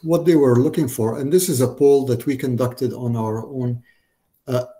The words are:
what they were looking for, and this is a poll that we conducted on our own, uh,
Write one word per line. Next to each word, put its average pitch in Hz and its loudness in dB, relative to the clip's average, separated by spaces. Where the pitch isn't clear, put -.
what 160 0
they 170 6
were 131 6
looking 135 2
for, 117 -4
and 143 -4
this 185 2
is 131 0
a 123 0
poll 139 6
that 120 -2
we 143 -2
conducted 123 -4
on 117 -6
our 110 -4
own, 123 -6
uh, 127 -2